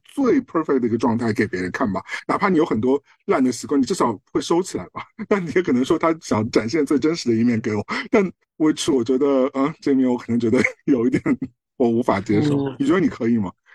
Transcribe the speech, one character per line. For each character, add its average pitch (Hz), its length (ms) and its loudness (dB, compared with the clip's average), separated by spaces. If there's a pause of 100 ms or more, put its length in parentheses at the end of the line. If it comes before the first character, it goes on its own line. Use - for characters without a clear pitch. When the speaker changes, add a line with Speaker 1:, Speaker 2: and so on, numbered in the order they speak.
Speaker 1:
最 233 380 2
perfect 151 380 0
的 120 60 -2
一 107 40 0
个 113 80 0
状 117 180 2
态 117 160 -2
给 110 140 0
别 90 140 -6
人 127 100 -6
看 107 200 -2
吧， 92 120 -4 (240)
哪 139 100 -2
怕 202 120 0
你 180 100 4
有 156 60 4
很 139 160 -2
多 131 200 0 (260)
烂 156 160 2
的 127 80 2
习 120 160 -8
惯， 143 140 2
你 127 40 2
至 180 100 -2
少 135 240 -2 (140)
会 165 80 0
收 170 220 0
起 - 160 -8
来 90 140 -8
吧。 - 100 -12 (160)
<laughs> 214 100 -12
但 196 160 0
你 160 100 -8
也 180 80 2
可 165 100 0
能 123 120 2
说 165 140 0
他 165 220 0
想 107 300 -2
展 113 180 0
现 151 160 0
最 139 140 0
真 151 160 0
实 123 160 -4
的 113 40 4
一 110 100 0
面 120 160 2
给 107 140 -4
我， 104 100 -4 (260)
但 208 140 4 (340)
which 156 340 0
我 131 100 2
觉 127 140 0
得， 139 380 2
嗯， 139 260 -2
这 143 120 0
一 - 20 4
面 131 140 2
我 123 80 0
可 - 120 -10
能 117 100 -2
觉 117 120 0
得 123 100 2 (120)
<laughs> - 140 -20
有 123 200 2
一 127 40 2
点 131 120 -2 (540)
我 123 120 2
无 117 140 2
法 98 180 0
接 104 220 0
受。 143 240 0
Speaker 2:
嗯。 131 120 -8
Speaker 1:
你 139 80 -2
觉 147 60 2
得 190 80 2
你 160 60 2
可 117 220 -2
以 120 100 2
吗？ 92 120 -4 (240)